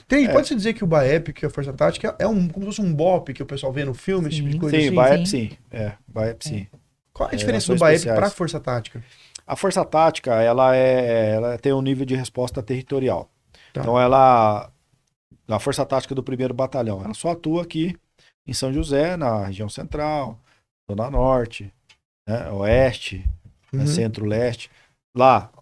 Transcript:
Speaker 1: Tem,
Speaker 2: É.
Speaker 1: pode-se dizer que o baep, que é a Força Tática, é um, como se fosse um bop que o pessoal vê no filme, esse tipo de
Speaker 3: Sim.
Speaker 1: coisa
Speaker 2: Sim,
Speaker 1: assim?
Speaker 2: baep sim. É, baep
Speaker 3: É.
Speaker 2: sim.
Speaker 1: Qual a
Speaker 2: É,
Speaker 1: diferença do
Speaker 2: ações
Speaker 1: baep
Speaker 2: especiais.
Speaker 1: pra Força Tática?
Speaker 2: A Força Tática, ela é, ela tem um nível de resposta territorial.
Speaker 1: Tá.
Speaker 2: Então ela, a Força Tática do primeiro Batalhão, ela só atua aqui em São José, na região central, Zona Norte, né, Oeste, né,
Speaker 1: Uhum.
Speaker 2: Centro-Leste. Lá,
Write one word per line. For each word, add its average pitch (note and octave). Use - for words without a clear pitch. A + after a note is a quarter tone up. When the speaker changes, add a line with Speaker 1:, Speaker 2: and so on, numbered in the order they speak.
Speaker 1:
Tem, C#4
Speaker 2:
É. -
Speaker 1:
pode-se D4
dizer G#3+
que A3+
o F#3+
baep, D#3
que -
é D3
a -
Força C#3
Tática, D3+
é F3+
um, G3+
como G3
se G#3
fosse G#3
um E3+
bop E3+
que C3+
o -
pessoal C3+
vê C#3+
no C3+
filme, F#3
esse D3+
tipo C#3+
de C#3+
Speaker 3:
Sim. D#3
Speaker 1:
coisa D#3
Speaker 2:
Sim, D3+
Speaker 1:
assim? B2+
Speaker 2:
baep C#3+
sim. A#2+
É, G#2+
baep A2+
Speaker 3:
É. -
Speaker 2:
sim. G2+
Speaker 1:
Qual -
a -
Speaker 2:
É, -
Speaker 1:
diferença -
do F#3
Speaker 2:
ações F3
Speaker 1:
baep D#3+
Speaker 2:
especiais. D#3+
Speaker 1:
pra G3+
Força D#3+
Tática? A#2+
Speaker 2:
A C#3+
Força F#3+
Tática, D#3
ela B2+
é, B2
ela A#2+
tem C#3
um C3+
nível C3+
de C3
resposta B2+
territorial. B2+
Speaker 1:
Tá. C3+
Speaker 2:
Então A#2+
ela, B2
a A2
Força C#3
Tática C3+
do C3
primeiro B2+
Batalhão, A#2+
ela G#2+
só E3
atua E3+
aqui E3+
em -
São C3
José, D3+
na A#2
região G2
central, D3
Zona G#2
Norte, B2+
né, A2+
Oeste, G#2+
né, C3+
Speaker 1:
Uhum. C#3
Speaker 2:
Centro-Leste. A2+
Lá, B2